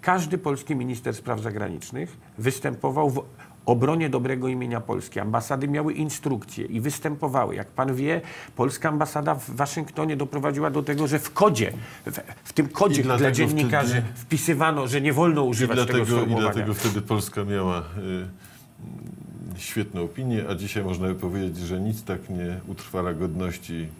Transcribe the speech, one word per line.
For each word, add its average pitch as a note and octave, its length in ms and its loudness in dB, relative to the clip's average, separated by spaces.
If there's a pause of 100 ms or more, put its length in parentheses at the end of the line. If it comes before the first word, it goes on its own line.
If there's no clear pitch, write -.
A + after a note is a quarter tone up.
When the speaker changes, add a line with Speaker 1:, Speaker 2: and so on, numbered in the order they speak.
Speaker 1:
Każdy F3+ 360 2
polski D3 380 -2
minister B2 400 -4
spraw A2 260 -4
zagranicznych G#2+ 760 -6 (200)
występował C3+ 720 0
w C3 120 -2 (440)
obronie C#3+ 440 4
dobrego C3 380 0
imienia B2 340 -2
Polski. - 380 -4
Ambasady A#2 480 0
miały D3+ 260 0
instrukcje - 720 -4
i A2+ 160 -4
występowały. C#3+ 760 0
Jak G2+ 120 -6
pan C3 280 0
wie, D3+ 260 0 (340)
polska C#3 340 2
ambasada D3+ 460 2
w C3 140 -10
Waszyngtonie D3 680 -2
doprowadziła C#3+ 540 0
do C#3+ 120 0
tego, D3 240 0
że D3 120 2
w - 140 -6
kodzie, A#2 400 4 (320)
w, - 140 -6 (240)
w - 100 -16
tym D3 160 4
kodzie E3 320 4
Speaker 2:
I - 20 4
Speaker 1:
dla C3 140 4
Speaker 2:
dlatego C#3 180 6 (120)
Speaker 1:
dziennikarzy C#3+ 460 4
Speaker 2:
wtedy A#2 220 2
Speaker 1:
wpisywano, D3+ 720 2
że C3+ 140 0
nie C#3+ 120 4
wolno D3+ 300 6
używać A#2 320 2
Speaker 2:
i - 20 4
dlatego, B2 220 4
Speaker 1:
tego A2+ 180 2
sformułowania. A2+ 340 4
Speaker 2:
i - 20 -2
dlatego G#2 200 0
wtedy G#2 280 0
Polska G#2 420 -2
miała, F#2+ 360 0
y, - 1800 -10
świetną G2 440 -4
opinię, A#2 460 -2
a G2 60 -2
dzisiaj G2+ 280 -4
można F#2 240 0
by F#2 80 0
powiedzieć, F#2 420 -4
że F2+ 240 -4
nic G#2+ 220 -2
tak F#2 260 -6
nie F2+ 380 -6
utrwala F2+ 460 -4
godności E2+ 720 -4 (120)